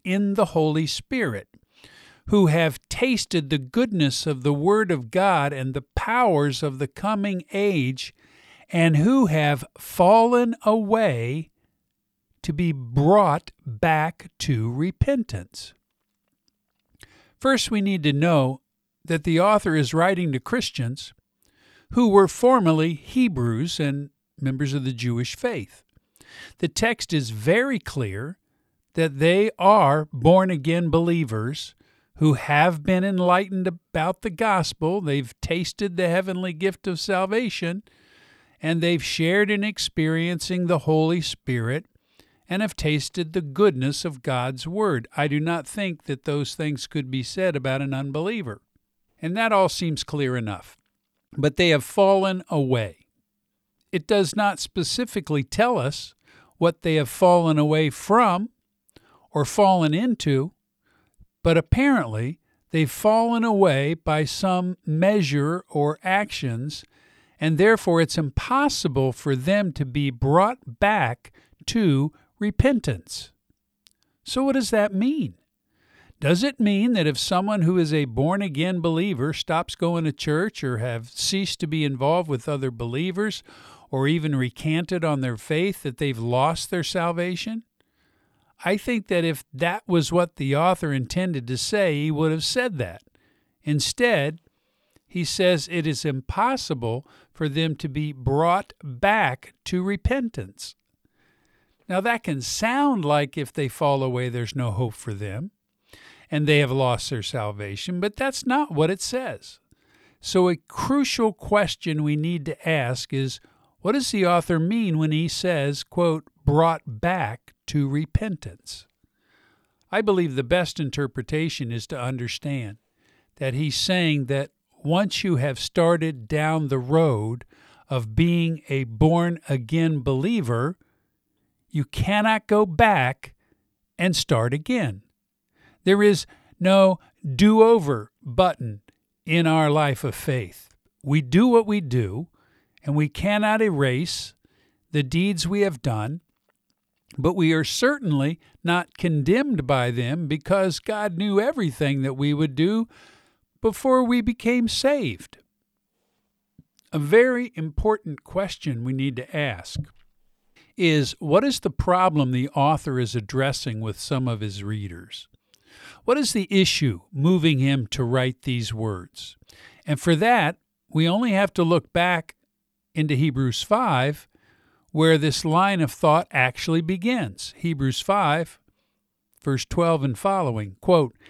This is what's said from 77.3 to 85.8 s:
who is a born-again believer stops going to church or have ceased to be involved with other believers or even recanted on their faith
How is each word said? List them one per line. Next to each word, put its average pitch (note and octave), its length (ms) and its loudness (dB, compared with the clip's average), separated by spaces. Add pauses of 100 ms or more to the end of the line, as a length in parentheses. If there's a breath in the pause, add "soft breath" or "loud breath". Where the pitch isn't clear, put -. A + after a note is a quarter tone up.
who F3 140 4
is D#3 160 2
a D3 140 0
born-again E3+ 720 -2
believer E3 540 -2
stops - 400 -4
going E3+ 300 -2
to D3 80 0
church D#3+ 520 -4
or B2 140 -2
have A#2 320 -6
ceased - 500 -4
to F3 60 -6
be D#3 180 -2
involved D3 460 0
with C3 180 -4
other C3+ 220 -4
believers E3 720 -4 (480 loud breath)
or C3+ 180 0
even D#3 260 0
recanted D#3 680 -2
on D3 160 0
their B2 160 -4
faith F3 460 -4